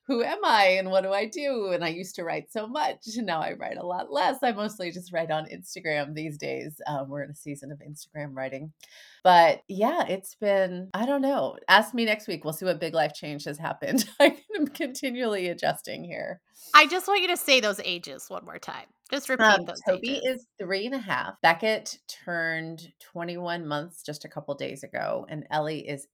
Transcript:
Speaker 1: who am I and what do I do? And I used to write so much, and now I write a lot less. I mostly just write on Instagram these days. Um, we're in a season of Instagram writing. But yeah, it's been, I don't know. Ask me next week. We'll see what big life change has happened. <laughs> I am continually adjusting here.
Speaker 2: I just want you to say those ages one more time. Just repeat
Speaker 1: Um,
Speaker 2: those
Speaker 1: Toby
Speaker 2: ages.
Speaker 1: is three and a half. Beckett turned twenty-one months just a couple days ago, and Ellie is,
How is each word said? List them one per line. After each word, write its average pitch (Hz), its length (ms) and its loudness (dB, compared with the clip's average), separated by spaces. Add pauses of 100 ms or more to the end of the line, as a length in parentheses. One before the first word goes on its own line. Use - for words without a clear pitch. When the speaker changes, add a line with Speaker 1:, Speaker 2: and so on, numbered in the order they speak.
Speaker 1:
who 240 160 2
am 392 220 -2
I 202 320 6
and 185 140 -2
what 190 120 4
do 190 80 -2
I 202 140 2
do? 233 460 -2
And 170 120 0
I 170 40 0
used 175 280 -6
to 185 80 -8
write 160 280 -6
so 220 160 -6
much, - 400 -4 (100)
and 240 80 -4
now 165 160 -2
I 165 120 -2
write - 240 -8
a - 80 -10
lot 175 280 -6
less. 269 300 0
I 247 80 2
mostly 208 400 -6
just 180 200 -12
write 165 200 -2
on 156 160 -2
Instagram 151 680 -6
these 156 240 -6
days. 143 480 -8
Um, 139 240 -4
we're 143 140 -8
in 147 80 -12
a 147 40 -18
season 143 360 -12
of 147 80 -14
Instagram 147 560 -14
writing. 135 360 -8 (520)
But 170 440 8
yeah, 233 380 2
it's - 300 -6
been, 190 580 0
I 214 140 -2
don't 277 160 0
know. 262 340 0 (100)
Ask 220 280 6
me 233 100 2
next 214 220 0
week. 165 160 -4
We'll 156 100 -2
see 185 120 -6
what 170 140 0
big 165 140 -4
life 151 220 2
change 147 300 -10
has 147 120 -8
happened. 160 560 -2
<laughs> - 60 0
I 339 180 8 (180)
am 302 120 0
continually 247 800 -4
adjusting 156 560 -4
here. - 360 -10 (360)
Speaker 2:
I 302 100 12
just 339 220 -2
want 381 160 2
you 370 60 2
to 349 80 0
say 262 220 4
those 208 240 0
ages 175 460 -8
one 180 160 -12
more 170 140 -14
time. - 260 -12 (240)
Just 277 200 -6
repeat 226 180 4
Speaker 1:
Um, 190 180 6
Speaker 2:
those - 220 -10
Speaker 1:
Toby 220 300 0
Speaker 2:
ages. 254 240 -2
Speaker 1:
is - 60 -20 (120)
three 190 260 -2
and 254 80 -6
a 269 60 -2
half. 165 420 -4
Beckett 214 560 2 (100)
turned 165 920 -6
twenty-one 175 680 -6
months 147 360 -6
just 147 220 -10
a 151 40 -16
couple 143 240 -8
days 139 300 -8
ago, 117 460 -4
and 151 200 -10
Ellie 156 380 -4
is, 143 260 -10